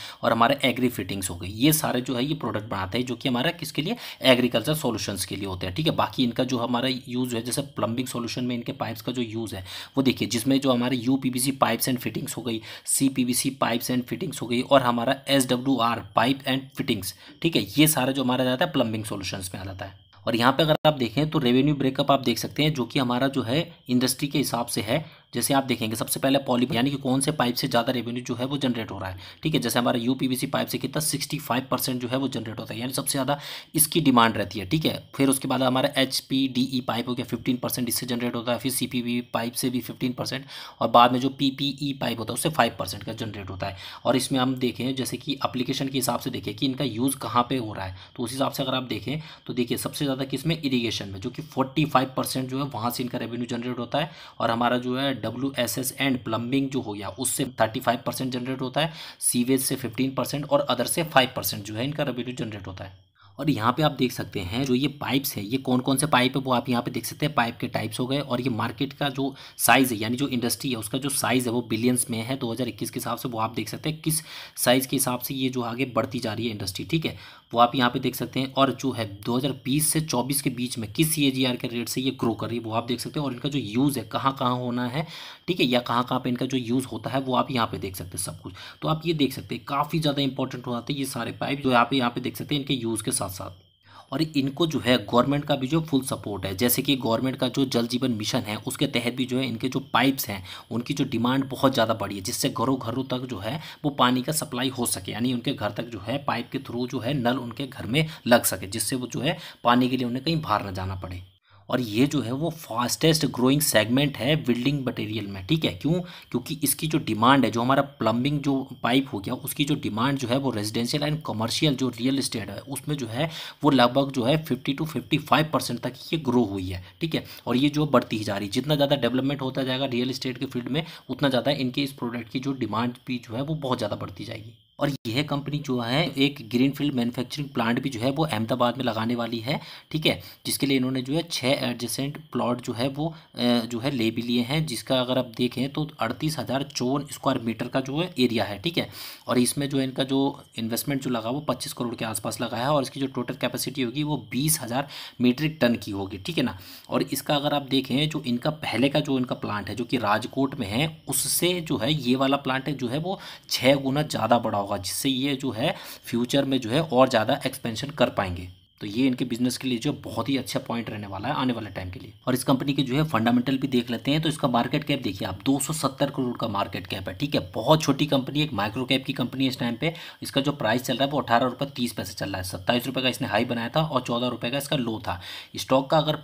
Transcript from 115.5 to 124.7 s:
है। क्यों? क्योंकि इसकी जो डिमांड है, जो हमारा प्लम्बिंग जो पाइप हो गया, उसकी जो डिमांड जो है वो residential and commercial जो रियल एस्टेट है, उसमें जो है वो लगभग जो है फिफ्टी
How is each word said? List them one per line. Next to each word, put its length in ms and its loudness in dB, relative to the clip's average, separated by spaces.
है। 80 0
क्यों? 280 0
क्योंकि 340 -4
इसकी 220 0
जो 140 2
डिमांड 440 6
है, 60 2
जो 120 0
हमारा 200 4
प्लम्बिंग 420 2
जो 140 2
पाइप 300 4
हो 60 -2
गया, 180 -6
उसकी 280 -4
जो 120 0
डिमांड 420 0
जो 100 -2
है 100 2
वो 140 0
residential 520 -2
and 180 0
commercial 540 0
जो 140 0
रियल 280 0
एस्टेट 320 -4
है, 100 -10
उसमें 360 -6
जो 100 -6
है 220 -2
वो 80 6
लगभग 420 6
जो 120 0
है 200 4
फिफ्टी 300 -2